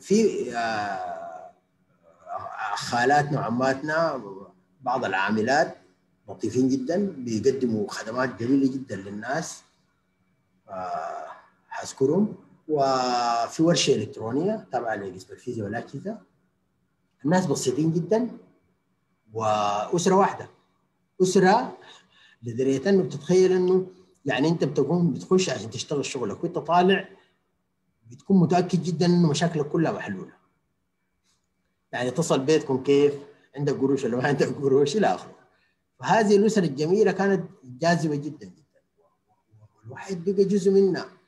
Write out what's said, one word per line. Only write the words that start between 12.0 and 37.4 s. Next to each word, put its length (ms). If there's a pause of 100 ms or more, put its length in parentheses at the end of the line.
وفي 960
ورشه 320
الكترونيه 760
تابعه 220
لقسم 380
الفيزياء 340
والاجهزه. 520 (1080)
الناس 220
بسيطين 460
جدا، 380 (1000)
واسره 840
واحده، 340 (720)
اسره 560 (640)
لدرجه 480
انه 120
بتتخيل 500
انه 340 (380)
يعني 240
انت 160
بتكون 480
بتخش 380
عشان 200
تشتغل 340
شغلك، 400
وانت 140
طالع 500 (960)
بتكون 340
متاكد 420
جدا 240
انه 240
مشاكلك 380
كلها 240
محلوله. 400 (1600)
يعني 160
اتصل 320
بيتكم 420
كيف؟ 320 (420)
عندك 180
قروش 300
ولا 120
ما 120
عندك 180
قروش؟ 500
الى 100
اخره. 280 (640)
فهذه 380
الاسر 260
الجميله 500
كانت 380 (140)